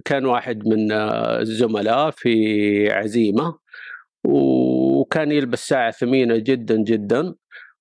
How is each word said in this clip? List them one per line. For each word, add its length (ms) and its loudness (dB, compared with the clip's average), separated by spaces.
كان 220 -2
واحد 420 -2
من، 240 2
آه، 480 -2
الزملاء 720 0
في 840 0
عزيمة، 640 0
وكان 1080 2
يلبس 360 -2
ساعة 220 2
ثمينة 460 2
جدًا 400 0
جدًا، 580 0